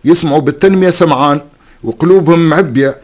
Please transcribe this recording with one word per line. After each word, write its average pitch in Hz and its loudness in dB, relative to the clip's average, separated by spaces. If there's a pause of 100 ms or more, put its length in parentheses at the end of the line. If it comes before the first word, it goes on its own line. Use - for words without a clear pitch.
يسمعوا 156 0
بالتنمية 185 0
سمعان، 147 0 (420)
وقلوبهم 170 0
معبية 135 -2